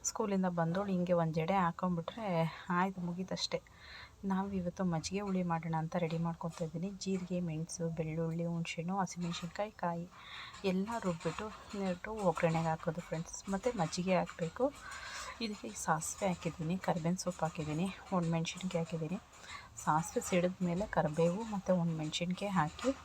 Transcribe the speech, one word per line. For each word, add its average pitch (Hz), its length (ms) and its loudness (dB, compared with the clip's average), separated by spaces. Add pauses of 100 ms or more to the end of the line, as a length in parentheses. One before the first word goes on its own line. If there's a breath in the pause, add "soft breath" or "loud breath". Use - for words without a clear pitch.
ಸ್ಕೂಲಿಂದ 196 420 2
ಬಂದೋಳು 175 460 2
ಹಿಂಗೆ 180 220 4
ಒಂದು 165 200 4
ಜಡೆ 160 200 2
ಹಾಕೊಂಡ್ಬಿಟ್ರೆ 180 720 0 (420 loud breath)
ಆಯ್ತು, 185 320 2
ಮುಗೀತಷ್ಟೇ. 175 600 -2 (640 loud breath)
ನಾವು 190 280 2
ಇವತ್ತು 180 320 0
ಮಜ್ಜಿಗೆ 175 340 0
ಹುಳಿ 190 240 2
ಮಾಡೋಣ 165 340 0
ಅಂತ 160 180 -2
ರೆಡಿ 165 220 0
ಮಾಡ್ಕೊತಾ 165 480 -2
ಇದ್ದೀನಿ. 170 240 -4
ಜೀರಿಗೆ, 185 500 -2
ಮೆಣಸು, 165 500 -2
ಬೆಳ್ಳುಳ್ಳಿ, 165 560 0
ಹುಣಸೆಹಣ್ಣು, 170 520 -2
ಹಸಿಮೆಣಸಿನ್ಕಾಯಿ, 175 720 -2
ಕಾಯಿ 170 380 -2 (560 loud breath)
ಎಲ್ಲ 190 240 2 (140)
ರುಬ್ಬಿಟ್ಟು 175 480 -2 (400)
ಇಟ್ಟು 180 200 -4
ಒಗ್ಗರಣೆಗೆ 165 560 4
ಹಾಕೋದು 160 340 0
ಫ್ರೆಂಡ್ಸ್. - 480 -6
ಮತ್ತು 196 280 0
ಮಜ್ಜಿಗೆ 180 400 2
ಹಾಕಬೇಕು. 175 560 0 (680 loud breath)
ಇದಕ್ಕೆ 220 280 -4
ಸಾಸಿವೆ 185 580 0
ಹಾಕಿದ್ದೀನಿ, 170 500 -2
ಕರಿಬೇವಿನ 175 380 0
ಸೊಪ್ಪು 175 300 -2
ಹಾಕಿದ್ದೀನಿ, 160 480 -2 (200)
ಒಣಮೆಣ್ಸಿನ್ಕಾಯಿ 165 720 0
ಹಾಕಿದ್ದೀನಿ. 165 340 -2 (640 loud breath)
ಸಾಸಿವೆ 165 460 2
ಸಿಡಿದ 180 320 4
ಮೇಲೆ 180 240 2
ಕರಿಬೇವು 170 580 4
ಮತ್ತು 196 320 2
ಒಣಮೆಣ್ಸಿನ್ಕಾಯಿ 170 760 0
ಹಾಕಿ 185 540 2